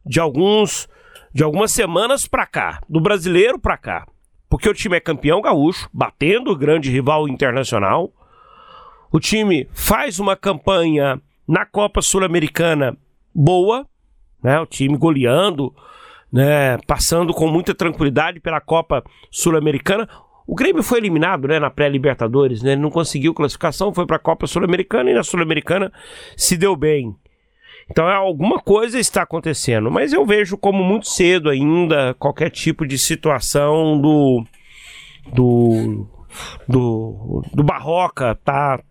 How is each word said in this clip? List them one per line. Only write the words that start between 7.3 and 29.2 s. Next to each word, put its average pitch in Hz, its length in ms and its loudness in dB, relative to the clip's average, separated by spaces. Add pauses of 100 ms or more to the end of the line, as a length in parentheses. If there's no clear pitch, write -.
O 160 80 2
time 196 520 0
faz 233 480 -2
uma 196 160 0
campanha 160 840 0 (260)
na 180 200 0
Copa 208 340 -2
Sul-Americana 160 960 0 (360)
boa, 185 520 2 (580)
né? 135 160 2
O 160 60 -4
time 139 320 0
goleando, 143 720 0 (640)
né? 135 540 2
Passando 165 440 0
com 160 160 0
muita 170 280 0
tranquilidade 156 640 -2
pela 160 200 -4
Copa 160 440 -2 (260)
Sul-Americana. 160 800 0 (380)
O 175 80 -6
Grêmio 320 260 0
foi 240 160 0
eliminado, 170 500 0
né, 156 120 0
na 143 100 0
pré-Libertadores, 131 960 0
né? 135 80 2
Ele 139 100 0
não 151 80 0
conseguiu 156 460 -2
classificação, 160 580 -4
foi 170 140 -4
pra 156 100 -2
Copa 165 300 -2
Sul-Americana 180 640 0
e - 20 2
na 226 80 2
Sul-Americana 170 720 -2 (420)
se - 220 0
deu 185 180 2
bem. 139 400 -2 (760)
Então, 165 160 2
é, 190 60 2
alguma 190 460 0
coisa 226 400 2
está 202 240 0